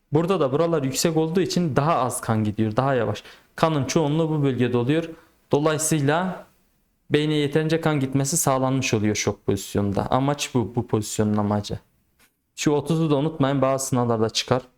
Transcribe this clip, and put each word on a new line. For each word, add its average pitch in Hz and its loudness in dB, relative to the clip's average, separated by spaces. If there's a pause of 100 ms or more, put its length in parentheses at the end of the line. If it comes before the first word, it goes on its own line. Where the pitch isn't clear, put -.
(120)
Burada 170 2
da 131 0
buralar 165 0
yüksek 147 0
olduğu 160 0
için 165 0
daha 147 2
az 123 -2
kan 107 0
gidiyor, 107 -2
daha 135 2
yavaş. 110 -2 (340)
Kanın 156 0
çoğunluğu 156 0
bu 151 0
bölgede 123 2
oluyor. 151 0 (440)
Dolayısıyla 156 0 (640)
beyne 151 2
yeterince 156 0
kan 156 0
gitmesi 139 0
sağlanmış 131 0
oluyor 104 2
şok - -4
pozisyonunda. 101 -2
Amaç 139 -2
bu, 113 -2
bu 117 -2
pozisyonun 107 -2
amacı. 104 -2 (800)
Şu - -2
otuzu 151 0
da 147 4
unutmayın, 139 0
bazı 135 0
sınavlarda 117 0
çıkar. - -2 (160)